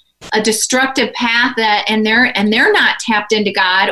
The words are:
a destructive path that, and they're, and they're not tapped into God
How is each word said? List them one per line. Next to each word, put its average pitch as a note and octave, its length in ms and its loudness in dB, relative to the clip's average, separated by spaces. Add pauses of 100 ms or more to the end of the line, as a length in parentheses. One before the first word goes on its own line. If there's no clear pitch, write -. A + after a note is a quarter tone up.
(320)
a G#3+ 100 0
destructive B3+ 720 -2
path A#3+ 420 0
that, G#3+ 320 0
and G#3+ 160 0
they're, A3+ 320 2
and G#3 160 0
they're D4 200 4
not C#4 260 2
tapped G#3+ 340 -2
into G#3 200 0
God F#3+ 400 0